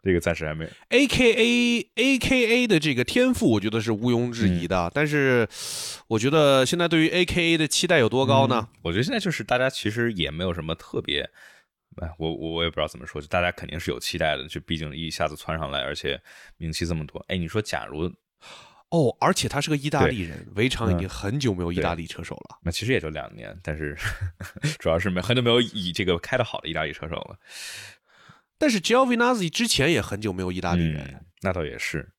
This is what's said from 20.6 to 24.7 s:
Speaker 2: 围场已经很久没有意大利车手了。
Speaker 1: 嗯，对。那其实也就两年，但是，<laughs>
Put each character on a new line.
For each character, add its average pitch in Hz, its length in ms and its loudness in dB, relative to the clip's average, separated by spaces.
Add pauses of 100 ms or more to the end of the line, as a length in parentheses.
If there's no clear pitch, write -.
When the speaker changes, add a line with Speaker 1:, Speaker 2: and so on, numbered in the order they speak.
Speaker 2:
围 127 40 4
场 117 240 0
已 87 80 2
经 95 80 -4
很 107 320 -4
久 123 140 2
没 90 80 -2
有 85 100 -2
意 87 80 -2
大 85 140 0
利 82 140 -8
车 - 160 -12
手 - 100 -10
了。 - 220 -16
Speaker 1:
嗯， - 20 -20
对。 - 60 -20
那 85 80 -2
其 107 160 -4
实 127 40 0
也 117 80 2
就 80 120 -6
两 69 240 -10
年， 52 260 -14
但 76 160 -6
是， 73 180 -6 (380)
<laughs> - 460 -8